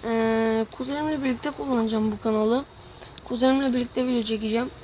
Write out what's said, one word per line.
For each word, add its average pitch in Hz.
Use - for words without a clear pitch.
Ee, 226
kuzenimle 285
birlikte 262
kullanacağım 226
bu 208
kanalı. 220
Kuzenimle 262
birlikte 247
video 247
çekeceğim. 220